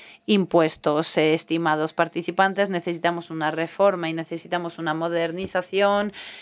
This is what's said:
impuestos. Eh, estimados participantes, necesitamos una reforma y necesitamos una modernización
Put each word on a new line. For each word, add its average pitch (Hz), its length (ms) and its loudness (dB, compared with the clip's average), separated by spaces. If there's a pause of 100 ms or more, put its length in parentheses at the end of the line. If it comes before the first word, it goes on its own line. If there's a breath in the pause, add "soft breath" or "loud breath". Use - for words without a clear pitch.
(280 loud breath)
impuestos. 165 880 2
Eh, 156 160 4
estimados 160 600 0
participantes, 185 760 0
necesitamos 170 600 -2
una 160 180 -2
reforma 170 580 0
y 160 60 -4
necesitamos 170 640 -6
una 165 160 -2
modernización 185 1200 0 (280 loud breath)